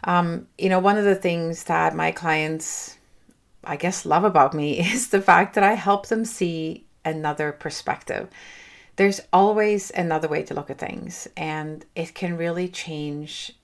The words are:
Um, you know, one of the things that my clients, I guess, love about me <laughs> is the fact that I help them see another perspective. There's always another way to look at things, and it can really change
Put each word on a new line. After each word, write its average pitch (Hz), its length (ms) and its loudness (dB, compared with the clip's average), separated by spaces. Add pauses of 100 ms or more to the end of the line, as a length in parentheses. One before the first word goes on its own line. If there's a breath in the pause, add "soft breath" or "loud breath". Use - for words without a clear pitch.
Um, 175 420 0 (100)
you 190 120 0
know, 185 100 4
one 202 200 4
of 208 60 2
the 196 120 6
things 170 480 -2
that 160 320 2
my 160 160 0
clients, 160 840 -4 (680)
I 139 100 -6
guess, 175 320 -4
love 156 160 4
about 160 320 6
me 147 240 -2
<laughs> 175 140 0
is 240 160 -2
the 196 120 4
fact 185 340 6
that 202 100 4
I 202 100 6
help 202 320 0
them 226 180 -2
see 165 640 -6 (180)
another 151 460 -2
perspective. - 800 -6 (680 loud breath)
There's 196 260 2 (120)
always 208 580 4
another 160 380 -2
way 151 160 -2
to 139 100 -10
look 143 160 -8
at - 80 -10
things, - 480 -10 (100)
and 156 480 -8 (120)
it 170 180 -8
can 175 220 -6
really 170 320 -2
change 151 840 -8 (120)